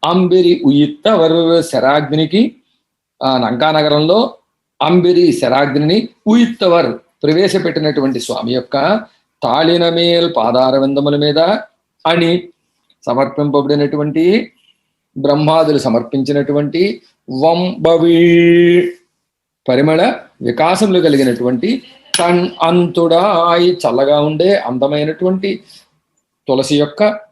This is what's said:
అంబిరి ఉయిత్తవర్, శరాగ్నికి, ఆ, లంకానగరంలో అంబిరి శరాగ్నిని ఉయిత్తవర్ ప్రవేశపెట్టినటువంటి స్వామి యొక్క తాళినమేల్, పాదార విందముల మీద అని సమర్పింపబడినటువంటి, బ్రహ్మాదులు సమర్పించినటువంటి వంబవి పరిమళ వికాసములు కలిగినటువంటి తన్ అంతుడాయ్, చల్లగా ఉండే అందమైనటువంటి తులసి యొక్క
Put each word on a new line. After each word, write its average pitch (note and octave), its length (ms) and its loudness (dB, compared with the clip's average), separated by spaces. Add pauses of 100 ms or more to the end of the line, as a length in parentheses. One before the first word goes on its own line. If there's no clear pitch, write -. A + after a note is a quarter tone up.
అంబిరి F3+ 600 0
ఉయిత్తవర్, E3 960 0
శరాగ్నికి, D3+ 920 -2 (680)
ఆ, C3 140 0
లంకానగరంలో D3+ 960 0 (480)
అంబిరి F3 500 2
శరాగ్నిని C#3+ 800 0 (180)
ఉయిత్తవర్ F#3 720 0 (240)
ప్రవేశపెట్టినటువంటి D3+ 960 -2
స్వామి A#2 340 -8
యొక్క D3 520 -2 (380)
తాళినమేల్, E3+ 920 2
పాదార B2+ 400 0
విందముల C#3 380 0
మీద D3 240 0 (680)
అని E3+ 360 0 (600)
సమర్పింపబడినటువంటి, D3 1500 -2 (680)
బ్రహ్మాదులు D3+ 600 2
సమర్పించినటువంటి C#3+ 1200 -2 (280)
వంబవి E3 920 0 (1500)
పరిమళ D#3 440 2 (280)
వికాసములు F3 580 0
కలిగినటువంటి C3+ 840 -2 (360)
తన్ F3 300 0 (120)
అంతుడాయ్, E3+ 1120 0
చల్లగా C#3 500 0
ఉండే D#3 340 0
అందమైనటువంటి D3+ 1040 -4 (880)
తులసి C3+ 320 0
యొక్క G#3 400 -2 (120)